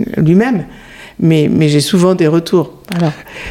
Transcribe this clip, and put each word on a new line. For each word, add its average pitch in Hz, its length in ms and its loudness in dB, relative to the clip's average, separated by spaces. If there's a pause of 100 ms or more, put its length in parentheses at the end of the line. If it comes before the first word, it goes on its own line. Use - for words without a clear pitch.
(180)
lui-même, 180 480 2 (540)
mais, 160 300 2
mais 151 200 2
j'ai 147 100 2
souvent 180 340 2
des 175 120 0
retours. 165 480 -2 (200)
Alors, 170 180 -2 (380)